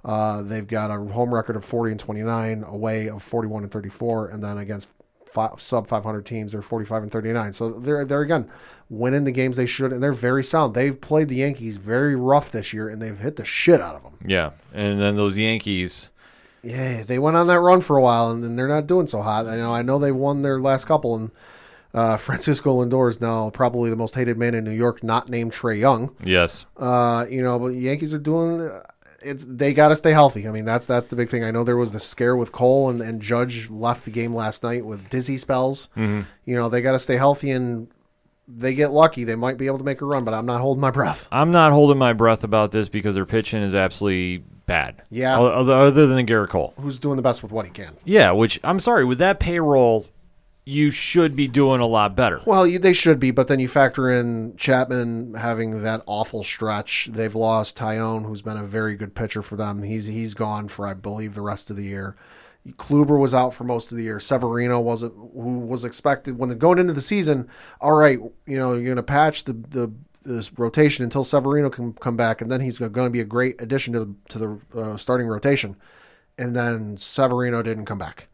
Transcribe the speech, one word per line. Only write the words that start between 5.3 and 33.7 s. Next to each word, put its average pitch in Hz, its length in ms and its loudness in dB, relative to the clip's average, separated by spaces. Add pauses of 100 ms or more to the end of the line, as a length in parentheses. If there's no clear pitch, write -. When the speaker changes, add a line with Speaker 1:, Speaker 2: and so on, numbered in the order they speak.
Speaker 1:
sub 113 280 -4
five 107 160 -4
hundred 107 240 -8
teams, 107 260 -8
they're 104 100 -8
forty-five 110 420 -6
and 107 80 -10
thirty-nine. 110 400 -4
So 113 180 -6
they're, 139 340 -4
they're, 143 180 0
again, 143 280 -2 (380)
winning 127 340 0
the 131 80 0
games 127 260 0
they 127 100 0
should, 131 260 -2
and 123 100 -4
they're 143 100 0
very 123 300 0
sound. 139 320 0
They've 135 260 -2
played 156 280 0
the 127 80 -4
Yankees 127 400 -4
very 127 400 0
rough 135 340 2
this 107 220 -8
year, 110 160 -6
and 107 120 -12
they've 107 180 -10
hit 131 180 -8
the 107 80 -10
shit - 360 4
out 82 140 -10
of - 100 -20
'em. - 100 -20 (120)
Speaker 2:
Yeah, 87 240 0 (240)
and 101 260 -2
then 104 140 2
those 101 240 0
Yankees. 104 720 -2 (540)
Speaker 1:
Yeah, 120 400 -6
they 123 160 -4
went 156 160 2
on 175 100 4
that 175 140 6
run 180 200 8
for 147 160 2
a 131 60 6
while, 117 280 4
and 117 120 -4
then 117 140 -6
they're 127 120 -2
not 147 200 0
doing 175 180 2
so 104 160 -4
hot. 110 240 -2
I 113 80 -6
know, 117 180 -4
I 117 100 -2
know 135 180 0
they 143 120 2
won 139 300 -2
their 135 160 0
last 135 280 0
couple, 127 280 0
and, 113 160 -6 (640)
uh, 113 220 2
Francisco 131 680 0
Lindor 123 240 2
is 113 120 -4
now 113 300 -2
probably 120 400 0
the 113 60 -2
most 113 180 -6
hated 120 240 -2
man 120 160 0
in 110 100 -4
New 110 60 -6
York, 117 320 -2
not 113 260 -2
named 117 240 -4
Trae 113 260 -4
Young. 127 360 2 (100)
Speaker 2:
Yes. 90 420 2 (100)
Speaker 1:
Uh, 120 540 2
you 127 120 -4
know, 123 160 0
but 123 100 -4
Yankees 139 440 -4
are 156 60 -4
doing, 165 520 -2 (520)
it's, 139 260 -12
they 139 240 0
gotta 151 240 8
stay 156 160 4
healthy. 131 340 6
I 110 40 -6
mean, 107 160 -6
that's, 120 180 0
that's 120 240 0
the 123 80 -6
big 120 140 -2
thing. 117 140 -2
I 113 60 -2
know 117 140 -2
there 120 140 2
was 117 140 0
the 107 80 -8
scare 123 360 0
with 117 160 -2
Cole, 131 380 4
and, 120 100 -4
and 113 220 -8
Judge 117 480 -4